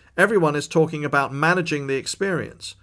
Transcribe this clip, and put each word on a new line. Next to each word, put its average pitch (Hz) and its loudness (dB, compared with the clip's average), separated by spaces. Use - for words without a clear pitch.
everyone 180 4
is 147 -4
talking 156 0
about 139 0
managing 156 0
the 135 -2
experience. - -6